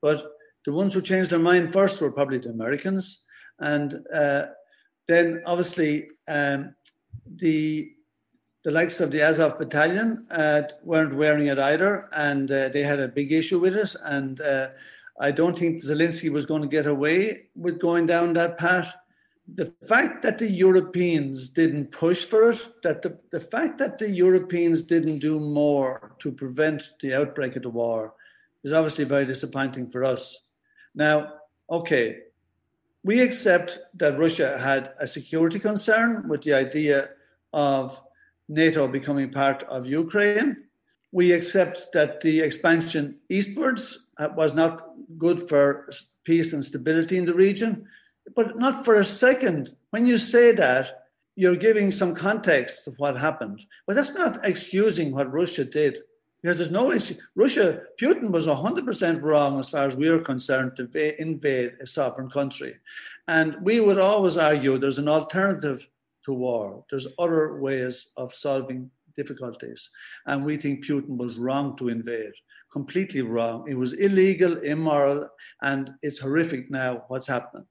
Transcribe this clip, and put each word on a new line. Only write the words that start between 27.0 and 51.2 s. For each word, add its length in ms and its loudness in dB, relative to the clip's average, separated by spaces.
the 140 -4
outbreak 420 -2
of 60 -10
the 60 -6
war 440 -4
is 80 -6
obviously 320 2
very 220 2
disappointing 640 -6
for 160 -4
us. 420 -4
Now, 380 2
okay, 500 0
we 180 2
accept 580 2
that 240 0
Russia 380 2
had 420 -2
a 80 -6
security 520 -2
concern 720 0
with 140 -4
the 100 2
idea 560 0
of 480 -2
NATO 400 2
becoming 440 -4
part 320 0
of 220 -8
Ukraine. 800 0
We 220 4
accept 600 0
that 280 2
the 200 4
expansion 840 0
eastwards, 880 -2
uh, 180 -4
was 180 2
not 320 0
good 240 2
for 460 2
s-, 360 -16
peace 300 2
and 100 -4
stability 540 0
in 80 0
the 80 0
region, 540 2
but 220 0
not 280 0
for 100 6
a 100 6
second. 680 2
When 160 0
you 120 6
say 340 8
that, 560 2